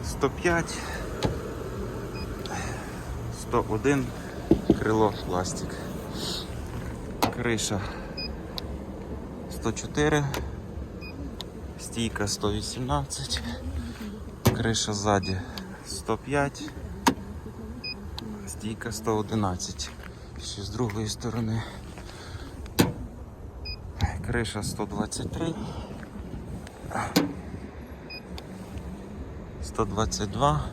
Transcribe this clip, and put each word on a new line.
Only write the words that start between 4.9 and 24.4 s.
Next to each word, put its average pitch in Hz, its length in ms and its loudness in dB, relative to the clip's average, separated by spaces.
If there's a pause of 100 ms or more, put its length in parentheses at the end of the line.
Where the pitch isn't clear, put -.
пластик, - 500 0 (1600)
криша 110 460 4 (1700)
сто - 200 0
чотири, 147 540 4 (1500)
стійка 113 480 0
сто 104 240 4
вісімнадцять, 131 920 0 (1120)
криша 110 380 4
ззаді 98 480 4 (460)
сто - 300 0
п'ять, 143 460 2 (1800)
стійка 107 440 -4
сто 110 260 2
одинадцять. 101 720 0 (520)
Ще - 180 -6
з 98 80 -4
другої 107 380 0
сторони. 113 560 0 (2750)
Криша 113 360 0